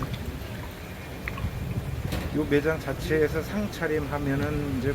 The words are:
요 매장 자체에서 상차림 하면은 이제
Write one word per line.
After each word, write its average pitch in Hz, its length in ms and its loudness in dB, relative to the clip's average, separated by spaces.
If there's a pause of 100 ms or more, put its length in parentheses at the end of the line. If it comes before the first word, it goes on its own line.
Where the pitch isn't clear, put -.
(2250)
요 151 120 4
매장 151 300 4
자체에서 151 640 2
상차림 156 680 0
하면은 143 720 0
이제 135 160 2